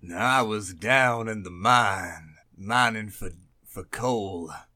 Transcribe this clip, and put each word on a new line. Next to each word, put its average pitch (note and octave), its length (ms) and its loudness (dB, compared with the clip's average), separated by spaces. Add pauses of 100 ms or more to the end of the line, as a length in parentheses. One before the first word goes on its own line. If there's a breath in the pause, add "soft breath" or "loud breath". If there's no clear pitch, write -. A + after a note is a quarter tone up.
Now, A2+ 340 2
I - 20 4
was G#2+ 320 -4
down A#2 540 2
in G#2+ 160 -6
the F2+ 60 -10
mine, F2+ 840 2 (240)
mining A2 500 0
for, F#2+ 220 -8 (360)
for - 180 -14
coal. G2 680 -4 (240)